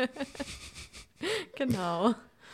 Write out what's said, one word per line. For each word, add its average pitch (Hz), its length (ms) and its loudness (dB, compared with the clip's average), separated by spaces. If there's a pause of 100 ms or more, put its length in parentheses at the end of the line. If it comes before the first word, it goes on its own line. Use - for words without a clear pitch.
(1600)
Genau. 185 600 4 (380)